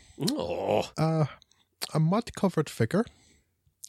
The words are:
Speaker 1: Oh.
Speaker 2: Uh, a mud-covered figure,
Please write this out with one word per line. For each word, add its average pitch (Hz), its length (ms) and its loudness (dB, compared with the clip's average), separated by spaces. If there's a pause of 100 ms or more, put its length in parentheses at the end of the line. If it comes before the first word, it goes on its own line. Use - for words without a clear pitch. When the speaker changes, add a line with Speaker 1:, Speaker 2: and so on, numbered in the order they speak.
(300)
Speaker 1:
Oh. - 640 -2
Speaker 2:
Uh, 160 300 2 (640)
a 160 80 0
mud-covered 175 720 0
figure, 175 340 0 (840)